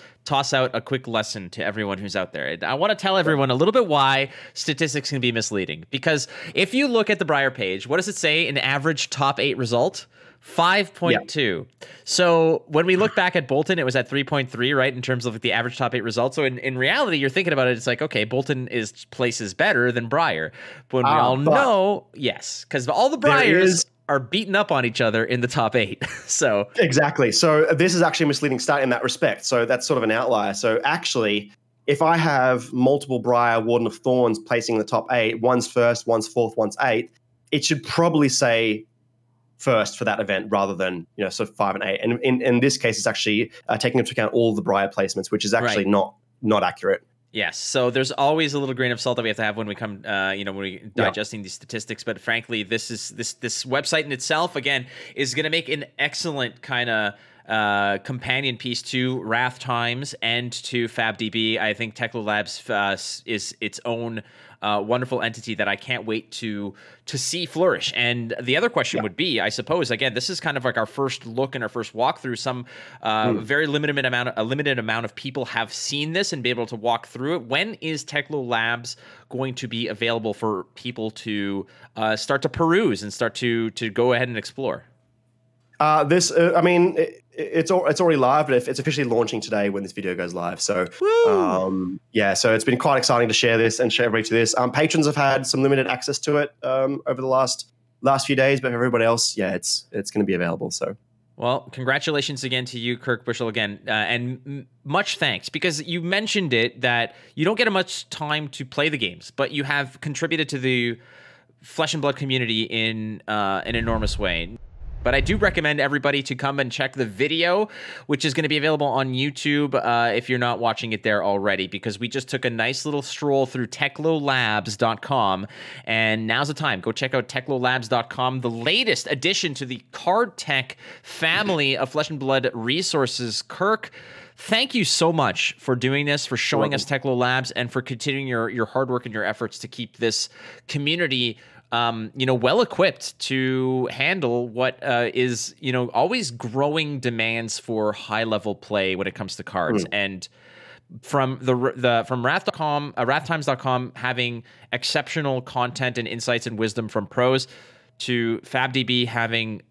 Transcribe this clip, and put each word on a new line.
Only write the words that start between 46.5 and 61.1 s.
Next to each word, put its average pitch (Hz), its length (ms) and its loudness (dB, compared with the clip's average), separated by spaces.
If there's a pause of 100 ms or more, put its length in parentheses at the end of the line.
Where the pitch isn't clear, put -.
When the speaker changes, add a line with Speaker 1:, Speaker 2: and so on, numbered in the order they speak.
Speaker 2:
accurate. 92 400 0 (300)
Speaker 1:
Yes. 95 260 -2
So 123 320 0
there's 131 220 0
always 147 420 2
a 147 60 0
little 135 140 -4
grain 123 180 0
of 113 80 -4
salt 123 160 0
that 123 60 -2
we 113 60 0
have 104 100 -2
to 113 40 0
have 104 140 0
when 110 100 -4
we 104 80 -6
come, 104 320 -8
uh, 98 240 0
you 98 140 -4
know, 98 80 -6
when 98 100 -6
we 95 180 -8 (140)
Speaker 2:
Yeah. 101 120 2
Speaker 1:
digesting 104 360 -4
these 95 120 -12
statistics. - 500 -10
But 107 160 -6
frankly, 113 420 -2
this 110 260 -4
is, 113 220 -8
this, 110 240 -8
this - 300 -6
website 143 400 0
in 143 80 -6
itself, 156 420 -2
again, 135 320 -2 (300)
is 131 180 -2
gonna 151 160 -2
make 165 180 -2
an 143 180 -4 (120)
excellent 143 640 -4
kinda, 117 540 0 (320)
uh, 101 500 2
companion 127 600 -2
piece 120 240 -6
to 127 400 -2
Wrath 120 360 -2
Times 120 640 -4
and 120 300 -2
to 120 340 -4
fab 113 300 -2